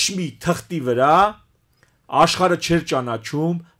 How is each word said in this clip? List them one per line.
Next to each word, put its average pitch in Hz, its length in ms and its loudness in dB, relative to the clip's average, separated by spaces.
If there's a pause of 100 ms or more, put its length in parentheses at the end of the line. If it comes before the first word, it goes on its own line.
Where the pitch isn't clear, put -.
մի 185 180 -6 (100)
թղթի 170 420 -6
վրա 127 380 2 (920)
աշխարհը 170 500 2
չէր 165 240 0
ճանաչում 147 760 -4 (200)